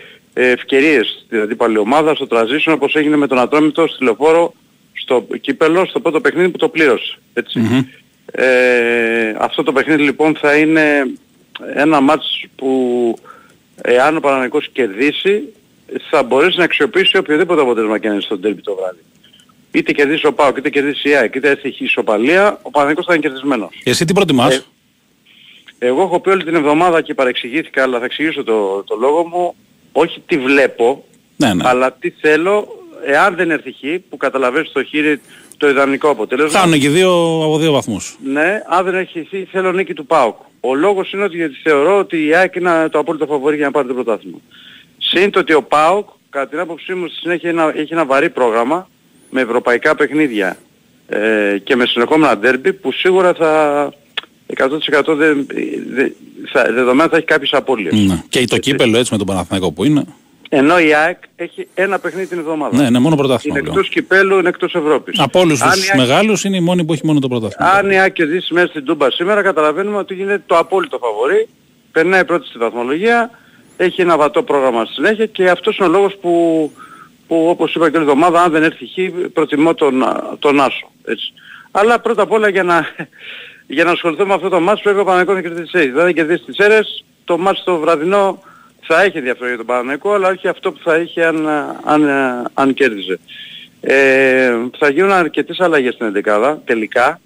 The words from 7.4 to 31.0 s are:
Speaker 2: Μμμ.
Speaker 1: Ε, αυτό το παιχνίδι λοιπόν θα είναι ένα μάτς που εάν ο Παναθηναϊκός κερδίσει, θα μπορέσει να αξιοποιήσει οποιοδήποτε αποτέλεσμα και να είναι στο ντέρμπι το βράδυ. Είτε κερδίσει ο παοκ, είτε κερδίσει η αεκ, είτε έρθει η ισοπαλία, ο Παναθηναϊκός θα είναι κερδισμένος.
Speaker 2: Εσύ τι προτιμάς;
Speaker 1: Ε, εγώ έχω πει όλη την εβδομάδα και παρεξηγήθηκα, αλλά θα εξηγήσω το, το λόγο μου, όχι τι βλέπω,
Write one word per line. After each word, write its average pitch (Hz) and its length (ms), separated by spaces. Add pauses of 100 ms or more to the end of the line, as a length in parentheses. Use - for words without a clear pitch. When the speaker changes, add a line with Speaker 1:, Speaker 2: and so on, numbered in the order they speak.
Speaker 2:
Μμμ. 117 220 (520)
Speaker 1:
Ε, 120 1040
αυτό - 240
το 147 100
παιχνίδι 135 300
λοιπόν 147 340
θα 147 200
είναι 151 460 (720)
ένα 147 260
μάτς 151 440 (120)
που 123 580 (680)
εάν 135 340
ο 156 40
Παναθηναϊκός 135 520
κερδίσει, 143 720 (680)
θα 147 120
μπορέσει 135 360
να 175 60
αξιοποιήσει 160 520
οποιοδήποτε 160 440
αποτέλεσμα 110 380
και 107 100
να 107 40
είναι 98 100
στο 101 160
ντέρμπι 95 220
το 101 140
βράδυ. 92 240 (720)
Είτε 165 220
κερδίσει 147 340
ο 151 60
παοκ, 135 240
είτε 135 140
κερδίσει 139 380
η 143 60
αεκ, 123 200
είτε 135 140
έρθει 139 200
η 113 100
ισοπαλία, 131 840
ο 131 80
Παναθηναϊκός 147 360
θα 175 80
είναι 151 80
κερδισμένος. 131 640
Speaker 2:
Εσύ 123 200
τι 165 80
προτιμάς; 139 440 (1200)
Speaker 1:
Ε, 123 80
εγώ 131 160
έχω 175 180
πει - 100
όλη 190 140
την 165 100
εβδομάδα 160 460
και 147 140
παρεξηγήθηκα, 135 680
αλλά 127 160
θα 117 60
εξηγήσω 147 400
το, 101 380
το 107 180
λόγο 147 260
μου, 175 280 (380)
όχι 160 340
τι 170 120
βλέπω, 135 640 (320)